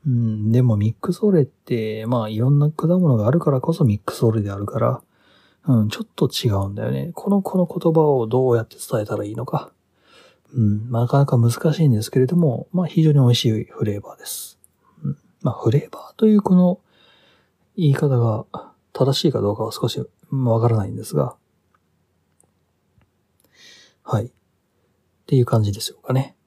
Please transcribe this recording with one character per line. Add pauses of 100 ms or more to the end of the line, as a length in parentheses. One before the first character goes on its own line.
う
ん、
で
も
ミ
ッ
ク
ス
オ
レ
っ
て、
ま
あ、
い
ろ
ん
な
果
物
が
あ
る
か
ら
こ
そ
ミ
ッ
ク
ス
オ
レ
で
あ
る
か
ら、 (640)
う
ん、
ち
ょ
っ (100)
と
違
う
ん
だ
よ
ね。
こ
の、
こ
の
言
葉
を
ど
う
や
っ
て
伝
え
た
ら
い
い
の
か。 (840)
う
ん、
な
か
な
か
難
し
い
ん
で
す
け
れ
ど
も、
ま
あ、
非
常
に
美
味
し
い
フ
レ
ー
バ
ー
で
す。 (460)
う
ん、 (240)
ま
あ、
フ
レ
ー
バ
ー
と
い
う
こ
の (960)
言
い
方
が (460)
正
し
い
か
ど
う
か
は
少
し、 (300)
う
ん、
わ
か
ら
な
い
ん
で
す
が。 (2750)
は
い。
っ (960)
て
い
う
感
じ
で
し
ょ
う
か
ね。 (120)